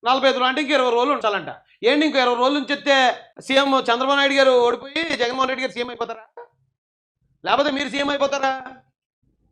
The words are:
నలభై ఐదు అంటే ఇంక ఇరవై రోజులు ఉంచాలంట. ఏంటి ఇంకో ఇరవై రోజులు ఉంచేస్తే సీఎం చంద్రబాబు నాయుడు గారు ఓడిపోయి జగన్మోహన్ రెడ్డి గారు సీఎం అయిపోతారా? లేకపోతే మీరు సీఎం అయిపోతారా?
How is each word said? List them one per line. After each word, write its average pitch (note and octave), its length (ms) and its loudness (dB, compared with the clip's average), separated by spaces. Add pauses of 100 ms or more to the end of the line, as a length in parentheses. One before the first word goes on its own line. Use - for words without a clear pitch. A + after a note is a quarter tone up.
నలభై C4 240 2
ఐదు C4 100 2
అంటే B3+ 240 0
ఇంక C4+ 80 -4
ఇరవై B3+ 200 2
రోజులు B3 240 0
ఉంచాలంట. G3+ 420 -4 (260)
ఏంటి C#4+ 240 2
ఇంకో C#4 120 0
ఇరవై B3 160 2
రోజులు B3+ 240 0
ఉంచేస్తే C4+ 560 0 (260)
సీఎం C4+ 380 0
చంద్రబాబు B3+ 380 0
నాయుడు C#4 180 2
గారు C4+ 160 6
ఓడిపోయి C4+ 640 0
జగన్మోహన్ B3+ 320 -2
రెడ్డి B3+ 160 -4
గారు B3+ 80 -4
సీఎం A#3+ 160 -6
అయిపోతారా? A3+ 540 -12 (1000)
లేకపోతే B3+ 260 2
మీరు C#4 180 -2
సీఎం C#4 200 -2
అయిపోతారా? C#4 560 -2 (880)